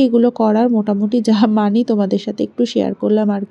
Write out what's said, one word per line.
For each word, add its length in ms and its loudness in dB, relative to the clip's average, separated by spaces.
এগুলো 280 2
করার, 380 0
মোটামুটি 520 -2
যা 160 2
মানি 360 0
তোমাদের 420 -2
সাথে 180 -6
একটু 220 -4
শেয়ার 300 -2
করলাম 340 0
আর 220 -4